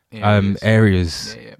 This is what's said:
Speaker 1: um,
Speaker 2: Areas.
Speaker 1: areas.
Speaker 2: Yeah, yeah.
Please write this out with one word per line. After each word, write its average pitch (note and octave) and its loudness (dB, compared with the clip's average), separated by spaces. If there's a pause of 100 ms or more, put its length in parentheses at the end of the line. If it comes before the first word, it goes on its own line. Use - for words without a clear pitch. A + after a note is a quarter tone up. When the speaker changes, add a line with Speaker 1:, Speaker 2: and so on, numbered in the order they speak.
(220)
Speaker 1:
um, G2+ 2
Speaker 2:
Areas. - -12
Speaker 1:
areas. G2+ 0
Speaker 2:
Yeah, - -20
yeah. - -20